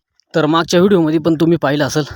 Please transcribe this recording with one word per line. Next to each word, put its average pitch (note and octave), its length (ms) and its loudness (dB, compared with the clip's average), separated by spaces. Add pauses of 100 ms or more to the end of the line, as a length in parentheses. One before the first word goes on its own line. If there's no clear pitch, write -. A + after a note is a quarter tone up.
(360)
तर D#3 100 2
मागच्या E3 340 0
व्हिडिओमध्ये E3+ 400 2
पण D#3+ 140 0
तुम्ही E3 240 0
पाहिलं C#3+ 300 -2
असेल, D3+ 160 -2 (120)